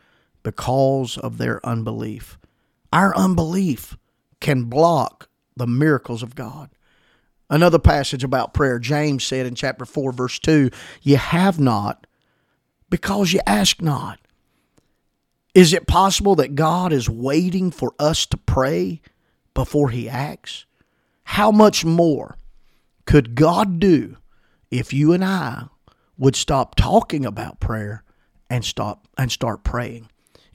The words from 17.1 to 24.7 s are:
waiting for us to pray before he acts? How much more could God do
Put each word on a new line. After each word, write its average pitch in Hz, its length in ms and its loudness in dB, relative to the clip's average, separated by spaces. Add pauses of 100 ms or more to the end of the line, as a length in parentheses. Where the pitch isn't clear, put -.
waiting 165 600 -2
for - 280 -6
us 151 260 0
to - 140 -6
pray 165 640 -2 (500)
before 135 380 0
he 113 180 -8
acts? - 560 -10 (600)
How 208 260 2
much 214 340 6
more 165 540 0 (680)
could 117 300 4
God 175 440 2
do 160 380 2 (540)